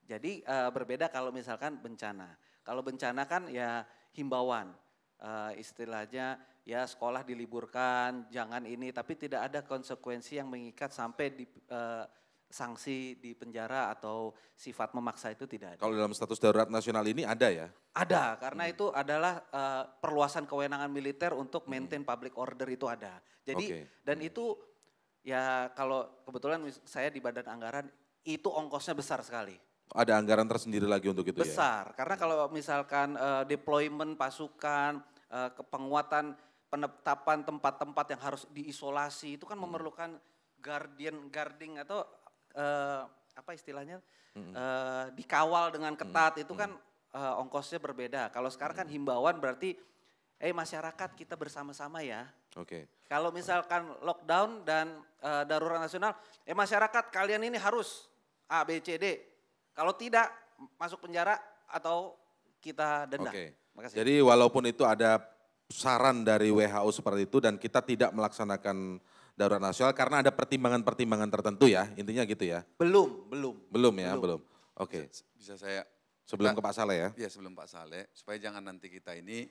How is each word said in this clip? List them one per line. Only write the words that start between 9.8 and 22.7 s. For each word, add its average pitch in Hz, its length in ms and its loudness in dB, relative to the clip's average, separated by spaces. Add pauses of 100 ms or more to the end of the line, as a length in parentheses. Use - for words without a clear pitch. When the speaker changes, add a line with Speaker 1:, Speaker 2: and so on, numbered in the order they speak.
Speaker 1:
yang 135 140 -8
mengikat 123 420 -10
sampai 131 400 -6
di, 131 140 -14
eh, 117 580 -8 (440)
sanksi 131 720 -8
di 120 160 -16
penjara 113 560 -4
atau 110 400 -8 (240)
sifat 117 400 -8
memaksa 120 320 -6
itu 110 160 -12
tidak 101 320 -14
ada. - 80 -10
Speaker 2:
Kalau 110 80 0
dalam 107 240 0
status 110 240 -4
darurat 110 240 8
nasional 110 400 0
ini 117 160 0
ada 117 320 2
ya? 80 160 -6 (240)
Speaker 1:
Ada, 151 480 2
karena 147 240 -6
Speaker 2:
Hmm. 170 80 -4
Speaker 1:
itu 208 160 -2
adalah, 156 640 0
eh, 135 300 -2 (180)
perluasan 147 480 0
kewenangan 143 400 -2
militer 143 480 -2
untuk 139 320 -8
Speaker 2:
Hmm. 135 80 -6
Speaker 1:
maintain 131 240 -6
public 123 320 -6
order 127 320 -6
itu 127 240 -4